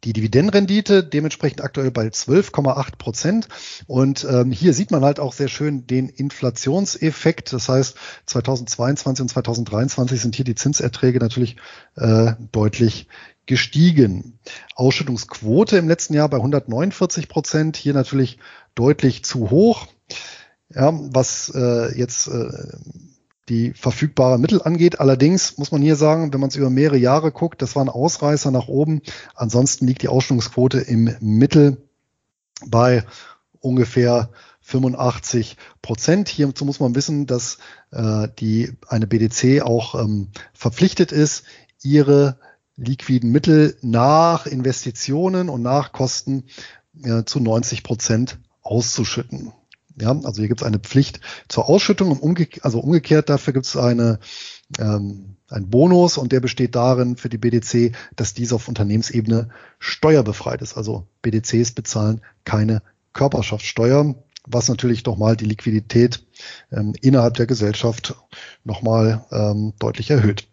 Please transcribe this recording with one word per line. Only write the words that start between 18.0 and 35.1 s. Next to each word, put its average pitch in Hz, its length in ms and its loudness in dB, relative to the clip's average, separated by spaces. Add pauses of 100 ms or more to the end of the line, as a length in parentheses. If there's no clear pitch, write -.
deutlich 135 500 2
zu 113 240 -4
hoch. 202 380 4 (840)
Ja, 139 200 2
was, 147 640 -2
äh, 123 420 -2
jetzt, 123 300 -4
äh, 62 240 -6 (1000)
die 120 240 -2
verfügbaren 131 680 2
Mittel 165 220 2
angeht. 170 380 2
Allerdings 139 580 2
muss 143 140 -6
man 151 100 0
hier 156 140 4
sagen, 151 360 2
wenn 135 80 -4
man 135 100 -2
es 131 60 -8
über 139 140 0
mehrere 139 300 4
Jahre 143 320 2
guckt, - 320 -4
das - 120 -6
war 135 80 0
ein 131 60 -2
Ausreißer 147 640 0
nach 123 160 0
oben. 151 340 0 (320)
Ansonsten 120 540 0
liegt 131 160 -2
die - 40 -2
Ausschüttungsquote 127 720 0
im 117 400 0
Mittel 135 580 4 (880)
bei 117 360 2 (560)
ungefähr 120 720 0 (320)
fünfundachtzig 127 960 -4 (240)